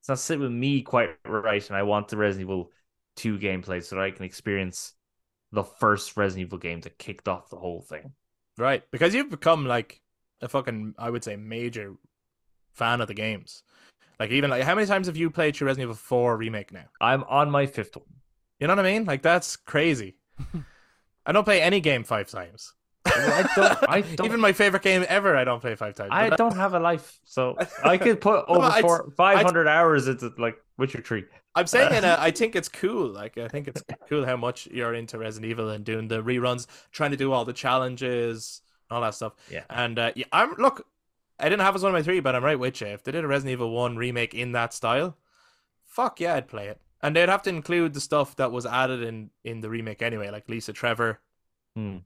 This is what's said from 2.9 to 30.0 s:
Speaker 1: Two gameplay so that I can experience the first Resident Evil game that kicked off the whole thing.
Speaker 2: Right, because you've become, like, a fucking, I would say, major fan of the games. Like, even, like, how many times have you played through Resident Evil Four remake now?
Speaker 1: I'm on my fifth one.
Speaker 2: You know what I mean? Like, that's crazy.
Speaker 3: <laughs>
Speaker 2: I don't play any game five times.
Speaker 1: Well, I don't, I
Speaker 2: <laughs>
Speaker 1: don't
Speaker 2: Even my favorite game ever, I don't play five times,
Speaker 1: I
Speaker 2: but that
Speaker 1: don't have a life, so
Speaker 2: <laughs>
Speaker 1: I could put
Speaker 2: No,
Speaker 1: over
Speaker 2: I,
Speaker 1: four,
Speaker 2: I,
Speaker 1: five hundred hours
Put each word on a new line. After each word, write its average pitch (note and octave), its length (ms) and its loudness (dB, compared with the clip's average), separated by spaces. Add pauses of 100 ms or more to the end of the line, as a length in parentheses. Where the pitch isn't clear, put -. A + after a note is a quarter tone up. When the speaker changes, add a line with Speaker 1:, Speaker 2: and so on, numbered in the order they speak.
Speaker 1:
Two G#2+ 220 -4
gameplay F#2 460 -6
so - 120 -10
that F#2+ 60 -2
I F#2+ 100 -2
can F#2+ 120 -14
experience F#2+ 720 -6 (580)
the G#2 100 -2
first - 540 0
Resident F#2+ 300 -2
Evil F2+ 120 -12
game E2+ 220 -10
that - 180 -20
kicked - 300 -10
off F2+ 220 -8
the F#2+ 80 -18
whole F2 240 -10
thing. D#2 300 -18 (440)
Speaker 2:
Right, B2+ 340 0
because E3+ 240 2
you've C4 160 -2
become, D#3+ 360 2
like, A#2+ 340 -4 (400)
a A#2+ 80 -12
fucking, A2+ 500 -6
I A#2 120 -6
would A#2+ 120 -6
say, G#2 140 -10
major A2 580 -10 (760)
fan A#2+ 280 0
of A2 80 -2
the G#2 60 -10
games. G#2+ 480 -8 (560)
Like, G#2+ 120 -4
even, C#3 200 2
like, B2+ 140 0
how E3+ 100 2
many G#3 120 2
times F#3+ 200 0
have E3 100 -6
you E3 140 0
played D3+ 260 0
through C#3+ 120 -2
Resident C3+ 180 -2
Evil A#2 100 -8
Four A#2+ 400 0
remake A2+ 360 -8
now? F2 120 -18 (160)
Speaker 1:
I'm C3 240 2
on D3 260 2
my C#3+ 160 2
fifth A2+ 300 -8
one. - 100 -20 (540)
Speaker 2:
You C#3+ 60 -2
know F3 80 6
what G3 100 2
I F#3 80 2
mean? A3 120 0
Like, C#3+ 180 -2
that's E3+ 340 2
crazy. C#3+ 600 -2 (220)
Speaker 3:
<laughs> - 880 -14
Speaker 2:
I D3+ 60 -2
don't G3+ 120 4
play G3+ 180 4
any F#3 180 4
game C#3 240 0
five G#2 240 -4
times. - 460 -16 (320)
Speaker 1:
Well, D3 260 2
I F3+ 220 2
don't, - 360 4
I F#3+ 100 2
Speaker 2:
<laughs> E3 160 -6
Speaker 1:
don't G#3 100 -2
Speaker 2:
Even A3+ 140 0
my G#3 120 6
favorite G3 300 2
game F#3 260 4
ever, F#3+ 280 4
I C3 80 4
don't B2 160 -2
play A2+ 140 -4
five G#2 200 -8
times, G2+ 180 -8
Speaker 1:
I F#3+ 120 4
Speaker 2:
but A3+ 60 2
that E3 80 2
Speaker 1:
don't A3+ 180 2
have F#3+ 180 0
a F3 60 4
life, E3 440 -2
so B2+ 320 -2 (140)
Speaker 2:
<laughs> - 140 -12
Speaker 1:
I E3+ 140 6
could G#3 220 4
put G3+ 280 4
Speaker 2:
No, F3 80 6
Speaker 1:
over B3+ 100 8
Speaker 2:
I, A3 140 4
Speaker 1:
four, E3+ 280 4
Speaker 2:
I, C#3 60 -18
Speaker 1:
five G3 300 6
hundred E3+ 240 6
hours D3+ 400 6